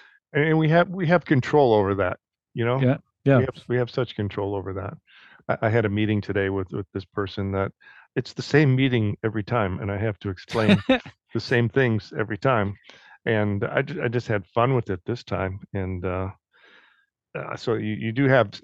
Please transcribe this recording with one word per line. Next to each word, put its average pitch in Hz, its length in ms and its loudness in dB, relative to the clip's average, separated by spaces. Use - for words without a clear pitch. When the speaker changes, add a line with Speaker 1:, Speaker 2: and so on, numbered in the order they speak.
Speaker 1:
And, 147 100 2
and 160 120 2
we 160 120 2
have, 175 200 4
we 180 160 -4
have 170 200 4
control 135 500 4
over 101 180 4
that, 95 240 0
you 117 100 -2
know? 123 160 0
Speaker 2:
Yeah, 135 160 4
yeah. 139 140 6
Speaker 1:
We 123 80 4
have, - 240 -10
we 123 80 0
have 123 140 -2
such - 240 -4
control 101 400 -4
over 95 180 -8
that. 98 240 -8
I, - 200 0
I - 20 4
had 110 160 2
a 104 40 0
meeting 104 320 0
today 98 280 -2
with, 95 220 -4
with 101 200 -8
this 95 140 -8
person 98 460 -6
that 98 200 -2
it's - 180 -6
the - 80 -10
same 143 340 4
meeting 123 480 0
every 107 200 -4
time, 101 360 -2
and 98 120 -6
I 101 60 -4
have 104 240 -4
to 101 80 -6
explain 113 540 2
Speaker 2:
<laughs> - 500 -2
Speaker 1:
the 120 60 -2
same 120 300 0
things 117 480 0
every 107 220 -6
time. 107 360 0
And 104 360 0
I 135 200 -2
ju-, 143 200 -8
I - 40 -2
just 120 200 -2
had 104 200 -2
fun 123 260 2
with 120 160 0
it 92 160 -4
this 117 180 -6
time. 95 360 -6
And, 92 300 -6
uh, 92 260 -4
uh, - 180 -10
so 117 200 -4
you, 107 180 -4
you 110 180 -6
do 131 160 0
have 123 260 4
s-, - 100 -20